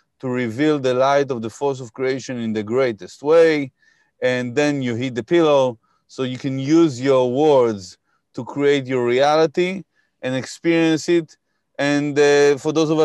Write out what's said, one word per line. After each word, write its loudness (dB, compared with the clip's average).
to -8
reveal -2
the 0
light 2
of -6
the -8
force -6
of -16
creation -6
in -4
the -4
greatest -4
way." 2
And -2
then 0
you -4
hit -6
the -6
pillow. 2
So -8
you -6
can -4
use 2
your 4
words 0
to -8
create 0
your -2
reality 0
and -4
experience -2
it. -10
And, -2
uh, 4
for -2
those 0
of 0